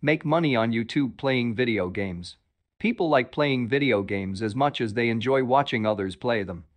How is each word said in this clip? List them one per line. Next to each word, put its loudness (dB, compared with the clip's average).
Make 0
money 2
on 2
YouTube -2
playing 0
video 0
games. -6
People 0
like 2
playing 0
video 2
games -4
as -2
much 0
as -2
they 2
enjoy 0
watching 2
others 0
play -2
them. -10